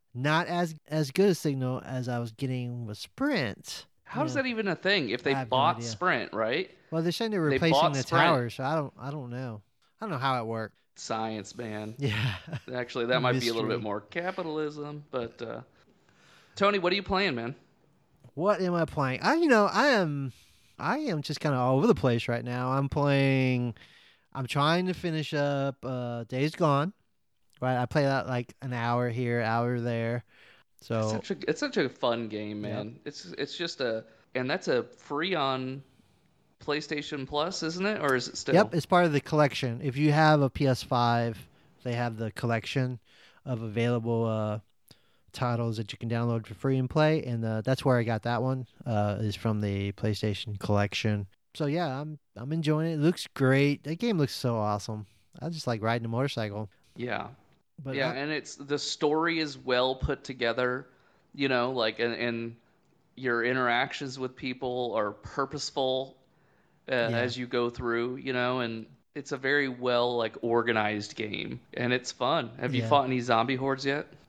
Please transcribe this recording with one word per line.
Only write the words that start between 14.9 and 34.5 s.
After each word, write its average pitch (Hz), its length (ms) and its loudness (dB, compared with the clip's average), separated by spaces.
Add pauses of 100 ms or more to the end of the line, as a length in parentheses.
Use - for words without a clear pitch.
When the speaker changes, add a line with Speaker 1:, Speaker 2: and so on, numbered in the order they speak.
Speaker 2:
but, 117 320 -6
uh, 117 200 -8 (920)
Tony, 202 240 4
what 175 140 4
are 196 40 2
you 202 60 -2
playing, 190 320 2
man? 120 200 -4 (800)
Speaker 1:
What 185 260 2
am 180 140 0
I 165 100 2
playing? 131 380 -2
I, 226 120 4
you 339 120 2
know, 220 200 6
I 220 220 2
am, 147 440 2 (460)
I 202 200 -2
am 202 240 -2
just - 180 -6
kinda 147 160 0
all 127 200 4
over 156 100 4
the 156 80 8
place 120 340 2
right 117 160 -2
now. 123 280 -2
I'm 139 160 0
playing, 135 840 2 (580)
I'm 131 140 -6
trying 160 400 2
to 185 80 -2
finish 156 380 -4
up, 143 520 0
uh, 120 400 -6
Days 135 300 -2
Gone. 151 380 2 (680)
Right, 127 200 0
I 123 60 0
play 151 160 2
that, 135 240 2
like, 123 360 -4
an 131 100 -6
hour 120 360 0
here, 120 320 0
hour 117 380 2
there. 117 460 -2 (560)
So 113 180 -2
Speaker 2:
It's 110 140 0
such - 180 -4
a, 147 200 -4
it's 151 100 -2
such 277 160 -4
a 151 120 2
fun 117 400 -2
game, 104 360 -6
Speaker 1:
Yep. 104 100 -4
Speaker 2:
man. 104 300 -8
It's, - 220 -12 (120)
it's - 180 -6
just 170 240 -6
a, 113 240 -2 (300)
and 127 160 0